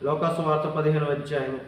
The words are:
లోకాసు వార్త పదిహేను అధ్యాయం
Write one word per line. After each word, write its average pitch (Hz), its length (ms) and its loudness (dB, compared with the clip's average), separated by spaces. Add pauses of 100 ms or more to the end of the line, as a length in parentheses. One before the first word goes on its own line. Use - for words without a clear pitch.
లోకాసు 165 360 0
వార్త 151 280 2
పదిహేను 151 380 2
అధ్యాయం 135 600 -2